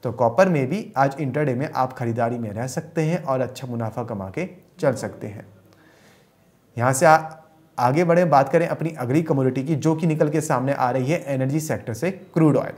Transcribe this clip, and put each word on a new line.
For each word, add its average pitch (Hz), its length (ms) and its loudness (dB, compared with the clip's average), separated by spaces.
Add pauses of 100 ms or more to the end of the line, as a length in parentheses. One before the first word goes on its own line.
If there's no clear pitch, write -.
तो 120 100 -4
कॉपर 123 360 4
में 143 180 2
भी 202 300 -6
आज 139 240 2
इंट्राडे 139 340 -2
में 135 220 -4
आप 131 160 -2
खरीदारी 120 460 -2
में 110 140 -6
रह 113 140 -6
सकते - 360 -6
हैं 165 200 -2
और 131 180 -2
अच्छा 120 280 -6
मुनाफा 117 340 -6
कमा 101 280 -8
के 165 180 -6 (320)
चल 139 140 2
सकते - 320 -8
हैं। 101 200 -14 (1300)
यहाँ 123 140 4
से 165 140 4
आ-, 156 240 6 (480)
आगे 131 260 4
बढ़ें, 170 260 4
बात 143 180 6
करें 170 200 2
अपनी 160 220 -2
अगली 143 320 0
कमोडिटी 135 420 0
की, 160 100 0
जो 156 200 2
कि 160 120 -2
निकल 156 220 0
के 156 120 0
सामने 131 320 -2
आ 127 180 0
रही 131 200 -2
है 170 160 -2
एनर्जी 135 340 -2
सेक्टर 117 340 -6
से 170 160 -4
क्रूड 160 460 2
ऑयल। - 200 -2